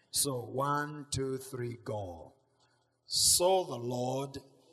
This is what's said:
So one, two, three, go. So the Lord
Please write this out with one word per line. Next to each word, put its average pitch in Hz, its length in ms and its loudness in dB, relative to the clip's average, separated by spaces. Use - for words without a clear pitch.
So 131 320 0
one, 143 680 -2
two, 131 280 -2
three, 120 440 -6
go. 92 520 -8
So 185 580 6
the 139 140 -6
Lord 127 580 -2